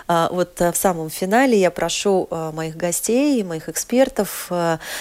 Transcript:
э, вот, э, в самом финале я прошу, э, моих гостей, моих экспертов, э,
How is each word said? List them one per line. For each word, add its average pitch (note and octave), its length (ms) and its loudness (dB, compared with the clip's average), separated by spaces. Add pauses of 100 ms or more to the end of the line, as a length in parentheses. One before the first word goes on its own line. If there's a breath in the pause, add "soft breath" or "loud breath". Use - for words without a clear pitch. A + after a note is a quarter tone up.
э, E3+ 220 2
вот, F3+ 300 -2
э, F3 120 2
в F3 40 -2
самом E3 320 0
финале A3 500 2
я F3 120 4
прошу, F3+ 600 0
э, D#3+ 220 -4
моих D#3+ 240 -6
гостей, A3 680 0
моих E3 240 -8
экспертов, A#3+ 840 0
э, E3+ 280 0 (220 loud breath)